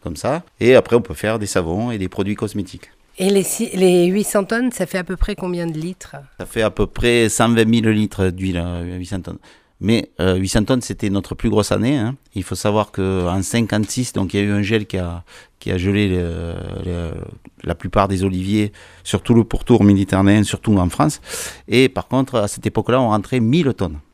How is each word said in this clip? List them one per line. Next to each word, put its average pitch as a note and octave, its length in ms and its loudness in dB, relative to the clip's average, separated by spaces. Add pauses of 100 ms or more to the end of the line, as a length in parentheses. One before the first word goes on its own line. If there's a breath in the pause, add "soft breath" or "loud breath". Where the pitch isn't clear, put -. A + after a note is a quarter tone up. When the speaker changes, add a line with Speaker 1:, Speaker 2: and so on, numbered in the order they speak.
Speaker 1:
comme F2 140 -10
ça. D#3 260 -4 (160)
Et A#2+ 160 6
après, A#2+ 220 4
on A#2 60 4
peut F2+ 120 -10
faire A2 240 -2
des G#2 80 -6
savons F#2+ 440 -2
et A2+ 80 -6
des F#2 100 -4
produits G2+ 260 -4
cosmétiques. - 560 -8 (280)
Speaker 2:
Et F#3+ 100 0
les G3 140 4
six, - 320 -6
les F3+ 320 4
huit G3 180 2
cents G3+ 200 0
tonnes, A#3 280 -2
ça F#3 140 -4
fait - 120 -6
à F3+ 60 -6
peu F#3 120 -8
près - 180 0
combien F3 320 -6
de D#3+ 120 -6
litres ? E3+ 380 -10 (220)
Speaker 1:
Ça F2+ 80 -10
fait - 160 -4
à G#2+ 80 2
peu G#2 160 0
près A#2+ 420 2
cent A2+ 240 2
vingt A2+ 140 4
mille A2+ 220 4
litres G#2 400 0
d'huile, F#2 340 -4
euh, F2 340 -6
huit F2+ 100 -10
cents F#2 140 -8
tonnes. E2+ 180 -14 (440 soft breath)
Mais, G#2+ 280 0 (100)
euh, F#2 160 2
huit F#2+ 120 -2
cents G#2+ 160 2
tonnes, B2+ 160 0
c'était G#2 300 -6
notre G2 240 -4
plus - 160 -2
grosse G#2 220 2
année, A#2 260 0
hein. A#2+ 160 -2 (200)
Il F#2+ 100 -4
faut - 100 -8
savoir G#2 380 -2
qu'en F#2+ 500 -2
cinquante-six, A2 680 -2
donc, G2 200 -2
il G2+ 80 0
y - 20 0
a G2+ 40 0
eu G2+ 60 0
un G2+ 100 0
gel G#2 240 0
qui F#2+ 120 -6
a, E2+ 240 -6 (360 loud breath)
qui - 120 -8
a F#2+ 60 -2
gelé G2 320 0
le, E2+ 460 -4 (300)
le, F2 260 -6 (520)
la E2+ 120 -4
plupart G2 340 0
des F#2+ 160 0
oliviers, G2 480 0 (320 loud breath)
sur - 180 -2
tout A#2 120 4
le A2+ 100 6
pourtour - 400 2
méditerranéen, G2 580 4
surtout G#2 360 0
en F2+ 100 2
France. D3+ 320 -2 (480 loud breath)
Et B2+ 220 4
par - 180 -6
contre, C3 280 0
à G#2 120 0
cette - 180 -8
époque-là, A#2 340 0
on B2 80 2
rentrait G#2+ 320 0
mille C3 340 2
tonnes. D2+ 240 -4 (160)